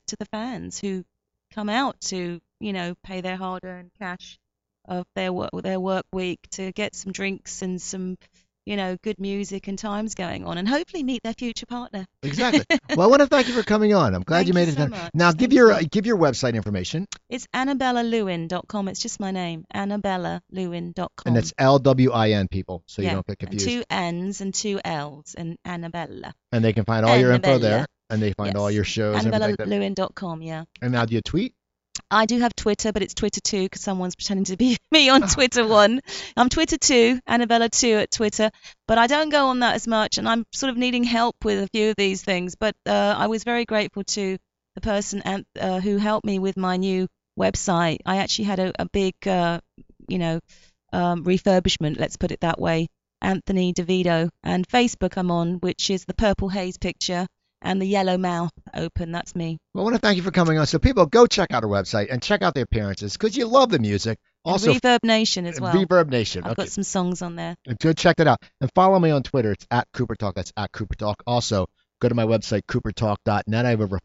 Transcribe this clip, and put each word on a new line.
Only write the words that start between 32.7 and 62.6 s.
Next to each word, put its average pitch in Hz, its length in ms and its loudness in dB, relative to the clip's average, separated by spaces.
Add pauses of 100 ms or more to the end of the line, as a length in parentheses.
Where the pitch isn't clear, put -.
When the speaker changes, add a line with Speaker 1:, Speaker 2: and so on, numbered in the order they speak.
Speaker 1:
but 196 120 -2
it's - 100 -8
Twitter - 280 -2
two 190 280 -2
'cause - 120 -14
someone's 180 340 -4
pretending 190 300 -2
to 185 120 -6
be 240 260 4
<laughs> - 80 -6
me 294 180 4
on 269 140 4
Speaker 2:
Oh. 196 40 -2
Speaker 1:
Twitter 247 400 0
one. 214 340 4 (340)
I'm 247 140 2
Twitter 320 280 0
two, 247 500 4
Annabella 233 420 2
two 226 260 2
at 208 160 0
Twitter, 214 380 0 (380)
but 220 100 2
I 233 100 4
don't 302 220 0
go 285 180 4
on 254 120 0
that 240 160 2
as 226 120 -6
much, 220 300 0
and 220 100 -4
I'm 226 260 0
sort 269 180 0
of 233 60 4
needing 247 260 2
help 233 400 0
with 202 200 0
a 190 40 -4
few 214 220 2
of 214 80 0
these 196 260 0
things. 180 320 -2
But, 214 200 -2 (100)
uh, 208 320 2
I 208 100 0
was 220 160 -2
very 240 220 -2
grateful 208 380 -2
to 190 340 -4 (380)
the 196 60 -12
person 202 420 -2
and, 190 220 -4 (140)
uh, 185 220 -2
who 202 160 0
helped 214 280 0
me 196 140 0
with 190 180 -2
my 185 200 0
new 185 300 0 (300)
website. 175 680 0
I 190 120 0
actually 196 280 -2
had 196 140 -2
a, 185 200 -2
a 180 100 -4
big, 190 260 0 (120)
uh, 175 320 0 (480)
you - 120 -4
know, 165 200 0 (540)
um, 175 300 0
refurbishment, 180 760 2
let's - 180 -4
put 175 140 -2
it - 100 -6
that 165 180 0
way. 165 280 0 (340)
Anthony 180 520 0
DeVito, 175 560 0 (140)
and 180 240 -2
Facebook 240 500 0
I'm 180 140 0
on, 170 240 0
which - 340 -4
is 190 160 -2
the - 80 -8
purple 196 360 2
haze 185 280 -6
picture 180 500 -4 (360)
and 185 160 -2
the 190 60 0
yellow 190 320 2
mouth 175 340 -2 (220)
open. 165 380 -6
That's 170 240 -8
me. 165 240 -4 (160)
Speaker 2:
Well, 180 80 -2
I - 20 0
wanna 233 140 0
thank 208 180 2
you 180 60 -2
for 185 80 -2
coming 160 260 4
on. 151 80 4
So 156 140 0
people, 247 260 6
go 233 220 6
check 196 260 0
out 120 80 0
her 110 80 -2
website 101 420 0
and 127 100 -2
check 202 200 0
out 180 140 0
the 139 60 -2